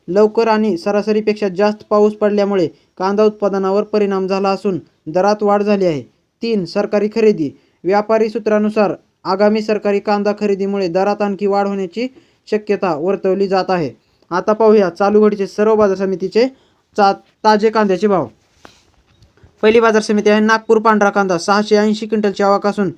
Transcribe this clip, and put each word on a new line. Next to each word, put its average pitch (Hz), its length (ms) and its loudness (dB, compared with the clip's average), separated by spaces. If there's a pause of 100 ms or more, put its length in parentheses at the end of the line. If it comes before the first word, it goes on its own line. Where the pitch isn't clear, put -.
लवकर 214 400 2
आणि 214 300 0
सरासरीपेक्षा 208 680 -2
जास्त 208 420 -2
पाऊस 208 240 2
पडल्यामुळे 202 540 0 (300)
कांदा 202 260 0
उत्पादनावर 196 580 0
परिणाम 196 440 -2
झाला 196 220 -2
असून 190 300 -2 (280)
दरात 196 360 0
वाढ 202 200 2
झाली 202 240 0
आहे. 147 160 -2 (400)
तीन, 220 220 -2
सरकारी 208 500 -2
खरेदी. 208 360 2 (340)
व्यापारी 208 440 0
सूत्रानुसार 214 640 0 (320)
आगामी 208 360 2
सरकारी 202 400 -2
कांदा 208 400 -2
खरेदीमुळे 196 480 -2
दरात 202 340 -2
आणखी 202 240 -2
वाढ 202 220 0
होण्याची 202 400 -6 (420)
शक्यता 202 440 -2
वर्तवली 190 540 -2
जात 185 200 0
आहे. 170 220 -2 (400)
आता 185 220 -2
पाहूया 214 380 4
चालू 208 320 2
घडीचे 208 240 0
सर्व 214 280 0
बाजार 208 220 2
समितीचे 190 520 -2 (480)
चा-, - 480 0
ताजे 214 260 2
कांद्याचे 208 360 0
भाव. 175 200 0 (1400)
पहिली 220 180 4
बाजार 220 220 2
समिती 208 280 0
आहे 214 100 2
नागपूर 220 380 2
पांढरा 214 320 2
कांदा, 196 280 0
सहाशे 208 380 0
ऐंशी 214 300 0
क्विंटलची 214 360 -2
आवक 202 240 2
असून 202 320 -2